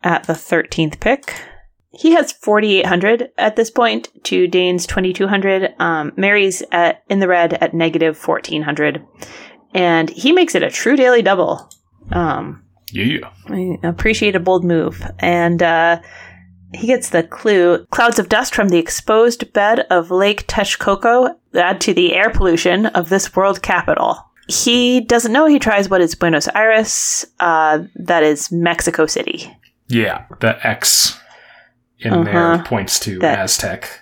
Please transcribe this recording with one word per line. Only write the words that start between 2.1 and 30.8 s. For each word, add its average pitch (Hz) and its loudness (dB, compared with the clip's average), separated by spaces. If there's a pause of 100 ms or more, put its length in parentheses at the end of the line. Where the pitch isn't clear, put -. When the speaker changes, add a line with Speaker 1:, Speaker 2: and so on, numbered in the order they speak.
Speaker 1:
has 330 2
forty-eight 208 0
hundred 202 0
at 214 0
this 226 0
point - 0 (160)
to 180 0
Dane's 180 0
twenty-two 185 -2
hundred. 190 0
Um, 160 -4
Mary's 196 0 (100)
at, 175 0
in 196 0
the 190 0
red 175 2
at - -2
negative 165 0
fourteen 156 -4
hundred. 147 -4 (720)
And 170 2
he 254 0
makes 359 2
it 160 0
a - -2
true - 0
Daily 247 4
Double. 190 0 (440)
Um, 147 -4 (260)
Speaker 2:
Yeah. - -4 (180)
Speaker 1:
I 185 -6
appreciate 208 -2
a 185 0
bold 180 2
move. 170 -2 (160)
And, 175 0
uh, 170 2 (720)
he - -8
gets 247 0
the 170 2
clue, 175 0
"Clouds 233 0
of 196 -2
dust 226 0
from 202 2
the 175 2
exposed 220 0
bed 214 2
of 170 0
Lake 202 0
Texcoco 226 0 (200)
add 185 0
to 202 0
the 175 2
air 202 2
pollution 180 2
of 175 -2
this 190 -2
world 190 0
capital." - -2 (300)
He 247 2
doesn't 233 0
know. 294 4
He 294 6
tries, 202 0
"What 185 2
is 165 0
Buenos 160 0
Aires?" 220 0 (160)
Uh, 160 2 (160)
that 175 0
is 151 0
Mexico 170 0
City. - -6 (380)
Speaker 2:
Yeah, 110 -2 (140)
the 110 0
X - 0 (840)